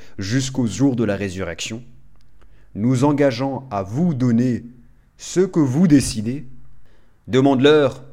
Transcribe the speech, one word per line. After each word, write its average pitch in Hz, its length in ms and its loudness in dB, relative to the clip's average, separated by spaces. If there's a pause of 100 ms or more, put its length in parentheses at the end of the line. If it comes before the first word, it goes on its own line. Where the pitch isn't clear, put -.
(180)
jusqu'au 127 480 -2
jour 120 280 0
de 113 100 -2
la 101 120 -2
résurrection, 95 680 -8 (920)
nous 123 300 0
engageant 135 680 0
à 101 120 -4
vous 139 300 -2
donner 120 540 0 (520)
ce - 220 -2
que 185 200 2
vous 147 280 2
décidez ? 127 580 2 (800)
Demande-leur 139 880 4